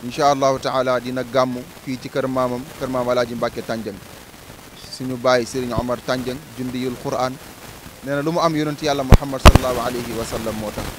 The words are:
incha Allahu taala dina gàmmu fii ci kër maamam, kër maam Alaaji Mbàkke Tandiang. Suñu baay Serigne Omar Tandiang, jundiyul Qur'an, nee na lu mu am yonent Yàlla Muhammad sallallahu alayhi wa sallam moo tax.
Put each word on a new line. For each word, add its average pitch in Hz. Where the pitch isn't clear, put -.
incha 143
Allahu 135
taala 127
dina 127
gàmmu 123
fii 131
ci 131
kër 131
maamam, 127
kër 135
maam 127
Alaaji 120
Mbàkke 120
Tandiang. 107
Suñu 127
baay 123
Serigne 123
Omar 123
Tandiang, 127
jundiyul 127
Qur'an, 131
nee 139
na 143
lu 151
mu 170
am 160
yonent 151
Yàlla 143
Muhammad 131
sallallahu 127
alayhi 120
wa 113
sallam 113
moo 107
tax. 107